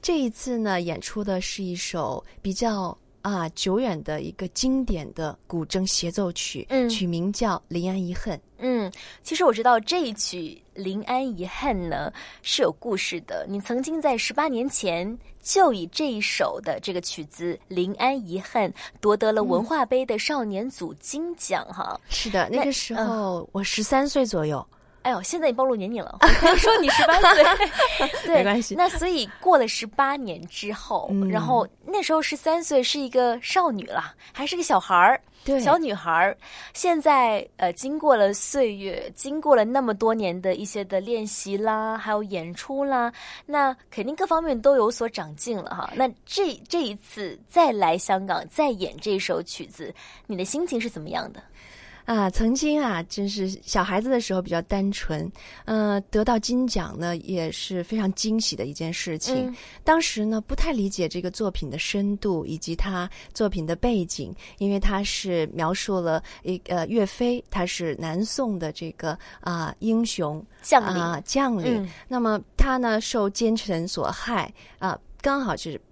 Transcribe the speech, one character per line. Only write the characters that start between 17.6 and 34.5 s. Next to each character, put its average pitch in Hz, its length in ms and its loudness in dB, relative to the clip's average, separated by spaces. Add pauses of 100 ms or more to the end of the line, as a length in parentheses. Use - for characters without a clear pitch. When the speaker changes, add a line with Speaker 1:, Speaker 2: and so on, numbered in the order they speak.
Speaker 2:
《临 185 280 -2
安 269 220 0 (120)
一 175 120 -6
恨》 196 300 0 (300)
夺 208 160 4
得 220 160 2
了 214 100 2
文 180 180 2
化 262 240 0
杯 254 220 0
的 233 140 -2
少 277 240 -2
年 208 260 -6
组 160 240 -10
金 330 400 -4
奖 180 320 -4
哈。 - 340 -8
Speaker 1:
嗯。 - 80 -20
是 - 220 -4
的， 190 180 2
Speaker 2:
那 226 100 -2
Speaker 1:
那 277 80 2
个 285 40 0
时 - 240 -6
候 214 460 -2
Speaker 2:
嗯。 - 100 -14
Speaker 1:
我 196 100 -4
十 196 220 -2
三 269 260 2
岁 269 160 2
左 175 220 -2
右。 147 180 -2 (380)
Speaker 2:
哎 254 100 0
呦， 190 100 -2
现 339 180 -4
在 311 60 2
你 262 60 2
暴 254 120 0
露 262 120 2
年 196 120 -4
龄 226 140 -6
了， - 180 -12
我 302 60 12
可 330 260 10
以 370 40 8
说 440 220 6
你 311 100 4
十 - 180 6
八 330 100 8 (160)
岁。 302 120 10 (340)
Speaker 1:
<laughs> - 480 0
Speaker 2:
对， 330 120 6
Speaker 1:
没 269 40 6
关 202 180 4
系。 208 140 -6
Speaker 2:
那 349 140 4
所 349 180 -2
以 330 180 0 (160)
过 349 160 6
了 240 120 6
十 - 180 -6
八 269 300 0
年 180 320 -8
之 - 240 -8
后， - 400 -4
Speaker 1:
嗯。 196 160 2
Speaker 2:
然 208 120 0
后 240 240 2 (200)
那 392 180 0
时 311 100 0
候 320 80 4
十 302 140 -2
三 320 260 0
岁 294 220 2
是 269 160 -2
一 269 100 -4
个 247 320 2
少 349 300 2
女 208 140 -4
啦， - 280 -6 (200)
还 269 120 -6
是 320 120 -4